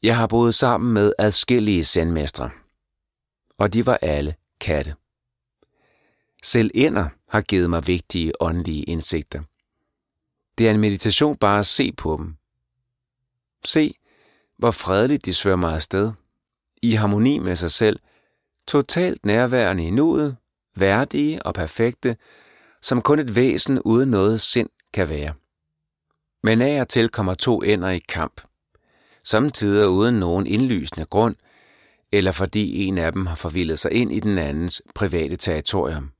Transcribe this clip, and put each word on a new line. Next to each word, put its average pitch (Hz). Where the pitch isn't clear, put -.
Jeg 117
har 113
boet 117
sammen 120
med 104
adskillige 107
zenmestre, 78
og 101
de 113
var 123
alle 76
katte. 73
Selv 113
ænder 107
har 107
givet 90
mig 82
vigtige 85
åndelige 82
indsigter. 78
Det 113
er 110
en 107
meditation 107
bare 104
at 101
se -
på 78
dem. 80
Se, -
hvor 120
fredeligt 107
de 92
svømmer 90
afsted, 95
i 117
harmoni 107
med 92
sig 85
selv, -
totalt 170
nærværende 104
i 85
nuet, 147
værdige 143
og 95
perfekte, 113
som 123
kun 147
et 123
væsen 127
uden 123
noget 107
sind -
kan 90
være. 76
Men 110
af 143
og 120
til 117
kommer 95
to 113
ænder 95
i 90
kamp, -
sommetider 107
uden 104
nogen 90
indlysende 104
grund, 117
eller 95
fordi 98
en 95
af 82
dem 95
har 85
forvildet 80
sig -
ind 120
i 82
den 101
andens 78
private 85
territorium. 76